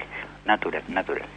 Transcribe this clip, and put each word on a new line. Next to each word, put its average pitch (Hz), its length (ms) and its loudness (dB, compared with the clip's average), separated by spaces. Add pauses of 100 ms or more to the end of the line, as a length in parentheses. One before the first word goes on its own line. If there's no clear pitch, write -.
(440)
natural, 95 440 4
natural. 90 380 0 (100)